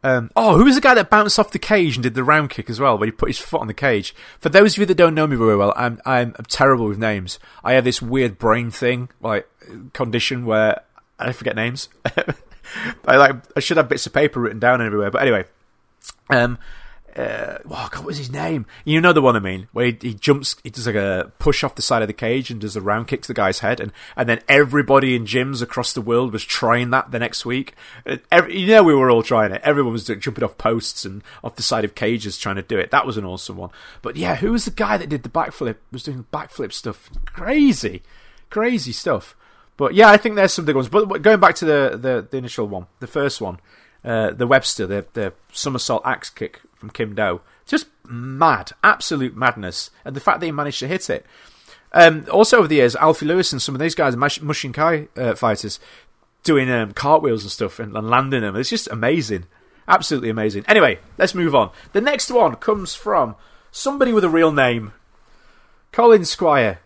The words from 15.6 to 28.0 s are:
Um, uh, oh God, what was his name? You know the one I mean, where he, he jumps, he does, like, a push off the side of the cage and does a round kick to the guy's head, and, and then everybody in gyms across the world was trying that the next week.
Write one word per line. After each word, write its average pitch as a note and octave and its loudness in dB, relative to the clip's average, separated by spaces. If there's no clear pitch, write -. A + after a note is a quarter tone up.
Um, B2 2
uh, - -8
oh - -12
God, - -14
what D3 -14
was D3 -8
his B2+ -12
name? C#3+ -6
You D#3 2
know F3 6
the D#3 6
one B2+ 6
I A2 2
mean, F#2+ -6
where A#2+ 0
he, A#2 -2
he A#2+ -8
jumps, C#3+ 0
he A2+ -16
does, A2+ -10
like, A2 -4
a G2 -2
push D3 0
off C3+ -6
the - -8
side A#2 0
of G#2+ -2
the G#2 -8
cage A#2+ -4
and A2+ -10
does G#2 -8
a G#2 -6
round G#2 -4
kick - -6
to - -14
the A#2+ -8
guy's F#2+ 0
head, A2+ -4
and, G#2+ -8
and B2+ -4
then A#2 -2
everybody C3+ 4
in A#2 -4
gyms B2+ -4
across A#2+ -6
the B2+ -6
world A#2+ -2
was G#2+ -8
trying A#2+ 0
that B2+ -2
the B2 -6
next - -6
week. B2+ -6